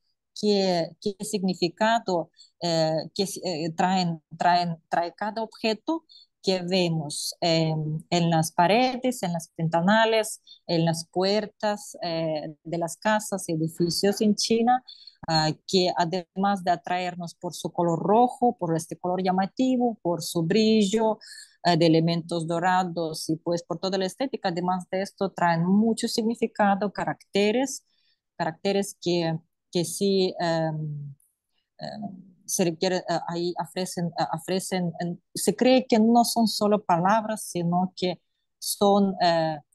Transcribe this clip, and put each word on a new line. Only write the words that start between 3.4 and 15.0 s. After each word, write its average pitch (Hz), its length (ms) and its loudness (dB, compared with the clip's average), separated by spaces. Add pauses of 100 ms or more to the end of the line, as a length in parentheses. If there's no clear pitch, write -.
eh, 170 300 -4
traen, 180 460 2 (160)
traen, 175 400 2 (120)
trae 170 260 -2
cada 214 280 -6
objeto 220 600 -4 (380)
que 185 180 0
vemos, 170 800 -2
em, 160 680 0
en 170 200 2
las 160 220 2
paredes, 247 720 2
en 175 100 -2
las 165 240 -8
ventanales, 214 840 2 (260)
en 165 180 2
las 165 240 -2
puertas, 208 960 -2
eh, 160 600 -4
de 165 140 -6
las 170 200 -4
casas, 214 520 -2
edificios 170 720 0
en 214 140 4
China, 233 480 2 (440)